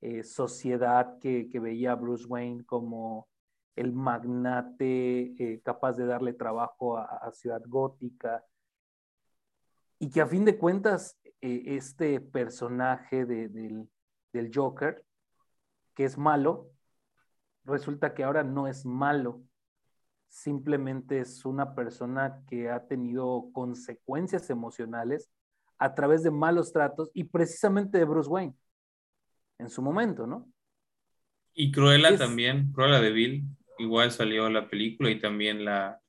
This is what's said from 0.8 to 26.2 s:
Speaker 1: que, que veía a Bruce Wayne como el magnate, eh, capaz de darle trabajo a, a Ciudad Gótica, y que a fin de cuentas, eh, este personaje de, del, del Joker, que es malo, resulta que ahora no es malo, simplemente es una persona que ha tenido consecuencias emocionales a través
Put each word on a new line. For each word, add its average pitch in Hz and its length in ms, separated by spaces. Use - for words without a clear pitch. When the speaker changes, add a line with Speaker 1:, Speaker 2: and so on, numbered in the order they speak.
Speaker 1:
que, 123 320
que 123 100
veía 117 320
a - 20
Bruce 120 300
Wayne 120 400
como 113 640
el 123 160
magnate, 123 1500
eh, 117 240
capaz 131 300
de 120 140
darle 123 260
trabajo 117 640
a, 113 80
a 117 280
Ciudad 117 340
Gótica, 123 760
y 147 100
que 156 140
a 147 40
fin 185 200
de 208 100
cuentas, 196 600
eh, 123 240
este 139 520
personaje 127 1080
de, 113 220
del, 110 420
del 117 220
Joker, 139 500
que 135 100
es 135 120
malo, 147 540
resulta 143 500
que 135 100
ahora 143 180
no 139 260
es 135 180
malo, 127 560
simplemente 135 920
es 123 240
una 135 300
persona 127 760
que 120 220
ha 120 160
tenido 123 680
consecuencias 131 960
emocionales 117 840
a 135 160
través 151 280